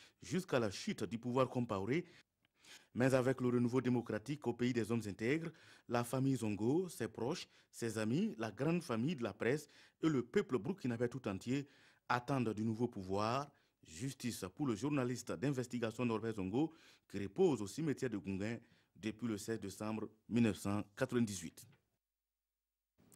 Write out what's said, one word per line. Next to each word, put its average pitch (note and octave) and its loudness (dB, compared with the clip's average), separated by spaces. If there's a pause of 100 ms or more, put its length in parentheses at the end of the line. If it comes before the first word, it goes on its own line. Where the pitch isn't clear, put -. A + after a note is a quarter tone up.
(220)
jusqu'à E3 0
la A2+ 2
chute C3 -4
du G2+ -4
pouvoir B2 2
Compaoré A#2+ -2 (880)
mais B2+ 4
avec C3 2
le B2 2
renouveau B2 4
démocratique B2 -2
au A#2+ 4
pays B2 0
des A2 0
hommes A#2 0
intègres, C3 -2 (380)
la A#2+ 2
famille C3 2
Zongo, A#2 0
ses A2+ -4
proches, B2+ -4 (220)
ses A2+ -4
amis, C3+ 2
la A2+ -2
grande E3 0
famille B2+ 0
de A#2+ -6
la G#2 -2
presse B2 0 (340)
et D#3+ 4
le C#3 4
peuple C3 2
burkinabé A#2+ -2
tout B2+ -8
entier A#2+ -2 (420)
attendent A#2+ 2
du G#2+ -2
nouveau A2+ 0
pouvoir. G#2+ 0 (340)
Justice - -6 (100)
pour D3 -2
le A#2 2
journaliste B2+ -2
d'investigation A#2+ -2
Norbert A2+ 0
Zongo G#2+ 0 (360)
qui G2 -8
repose A#2+ 2
au G2+ -2
cimetière C3+ -2
de G#2+ -2
Gounguin G2 -2 (360)
depuis A2 -4
le A2 0
seize A2+ -4
décembre G#2+ -4 (200)
mille A#2 6
neuf G#2 4
cent G2+ 0 (140)
quatre-vingt-dix-huit. G#2+ 0 (1500)